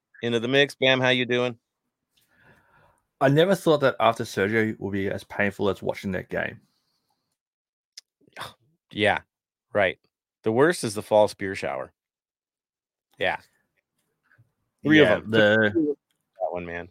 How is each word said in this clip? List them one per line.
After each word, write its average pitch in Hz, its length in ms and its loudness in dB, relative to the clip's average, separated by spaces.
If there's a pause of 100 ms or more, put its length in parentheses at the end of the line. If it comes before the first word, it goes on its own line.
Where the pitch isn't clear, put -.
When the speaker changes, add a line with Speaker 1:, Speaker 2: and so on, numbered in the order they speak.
(220)
Speaker 1:
into 117 180 -2
the 113 80 -4
mix. 139 280 0
Bam, 131 260 2
how 127 80 2
you 127 160 0
doing? 123 320 -2 (1600)
Speaker 2:
I 135 100 4
never 170 260 4
thought 156 260 2
that 131 180 2
after 113 260 2
surgery 110 520 0
would 98 160 -8
be 98 140 -4
as 101 160 -8
painful 101 460 -4
as 90 120 -4
watching 98 300 -6
that 92 180 -8
game. - 320 -8 (1800)
Speaker 1:
<sighs> - 80 -14 (460)
Yeah, 101 300 -2 (520)
right. 98 240 0 (460)
The 110 80 -2
worst 147 320 0
is 110 100 -4
the 104 80 -8
false 104 320 2
beer 98 220 -10
shower. 67 360 -8 (1300)
Yeah. 87 200 -4 (1500)
Three 151 160 6
of 139 80 8
Speaker 2:
Yeah, 90 80 2
Speaker 1:
them. 104 160 -6
Speaker 2:
the 107 420 4
Speaker 1:
That - 800 -6
one, 87 140 -8
man. 87 260 -12